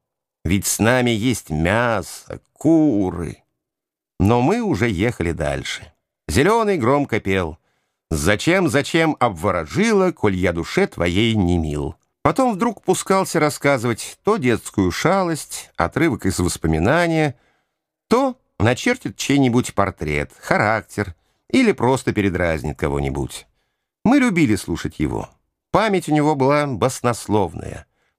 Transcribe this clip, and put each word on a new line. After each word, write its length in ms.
"Ведь 220
с 120
нами 320
есть 400
мясо, 920
куры". 920
Но 220
мы 220
уже 260
ехали 440
дальше. 600
Зеленый 500
громко 420
пел: 380
"Зачем, 580
зачем 520
обворожила, 920
коль 220
я 180
душе 340
твоей 480
не 240
мил?" 360
Потом 300
вдруг 300
пускался 580
рассказывать 840
то 140
детскую 540
шалость, 840
отрывок 500
из 140
воспоминания, 960
то 320
начертит 580
чей-нибудь 560
портрет, 680
характер 760
или 240
просто 400
передразнит 640
кого-нибудь. 720
Мы 140
любили 380
слушать 420
его. 320
Память 400
у 20
него 220
была 320
баснословная, 1200